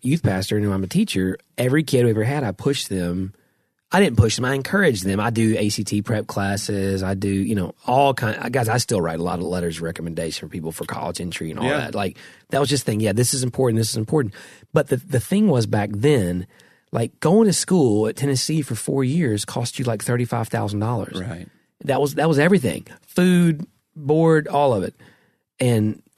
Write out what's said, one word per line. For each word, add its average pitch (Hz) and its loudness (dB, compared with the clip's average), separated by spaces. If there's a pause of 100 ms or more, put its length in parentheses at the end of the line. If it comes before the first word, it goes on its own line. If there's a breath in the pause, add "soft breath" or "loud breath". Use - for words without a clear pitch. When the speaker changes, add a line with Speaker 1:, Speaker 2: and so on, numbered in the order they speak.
Speaker 1:
youth 143 0
pastor 95 0
and 104 2
I'm 95 -2
a 90 -6
teacher, 95 0 (200)
every 127 2
kid 127 2
we 117 4
ever 107 2
had, 139 0
I 101 -2
pushed 135 -2
them. 95 -2 (580)
I 185 4
didn't 135 4
push 107 4
them. 120 -4
I 127 0
encouraged 135 0
them. 98 0
I 110 0
do 110 2
A 104 0
C 107 -4
T 104 -2
prep 104 -2
classes. 98 -2
I 95 -2
do, 98 -2
you 98 0
know, 92 -2 (120)
all 135 4
kind, 120 -4
guys, 123 0
I 123 0
still 117 0
write 82 -2
a 82 -4
lot 87 -2
of 87 -4
letters 87 -4
of 82 -10
recommendation 82 -6
for - -16
people 80 -8
for - -10
college 85 -6
entry 85 -8
and 76 -8
all 113 -4
Speaker 2:
Yeah. 139 -2
Speaker 1:
that. 76 -6
Like, 98 -4 (320 loud breath)
that 143 0
was 139 0
just 131 -2
the 127 -2
thing. 107 -2
Yeah, 107 2
this 120 2
is 131 -2
important. 123 0
This 113 0
is - -6
important. 113 0 (400 loud breath)
But - 2
the, 131 2
the 127 -2
thing 208 2
was 123 4
back 104 -2
then, 101 2 (460 soft breath)
like, 120 -4
going 208 4
to 185 4
school 110 2
at 113 -4
Tennessee 139 -2
for 135 -6
four 139 -2
years 127 0
cost - -6
you, 127 -4
like, 110 -2
thirty-five 120 -2
thousand 107 -2
dollars. 110 -4
Speaker 2:
Right. 90 -10 (360)
Speaker 1:
That 131 -2
was, 147 -2
that 151 2
was 151 2
everything. 143 2 (200)
Food, 175 2 (300)
board, 156 4
all 143 4
of 98 0
it. - -6 (680 soft breath)
And 110 2 (160)